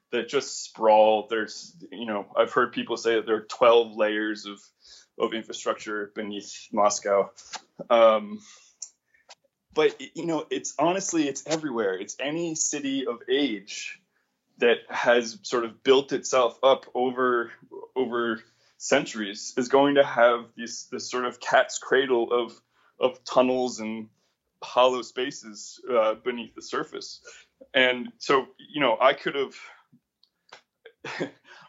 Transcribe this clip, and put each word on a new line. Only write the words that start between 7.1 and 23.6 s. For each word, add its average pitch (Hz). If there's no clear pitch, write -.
Um, 110
but, 156
you 165
know, 160
it's -
honestly, 170
it's 135
everywhere. 131
It's 95
any 160
city 135
of 117
age 123
that 117
has 120
sort 120
of 110
built 135
itself 123
up 131
over, 123
over 117
centuries 110
is 127
going 139
to 139
have 120
this, 117
this -
sort 127
of 120
cat's -
cradle 131
of, 120
of -
tunnels 127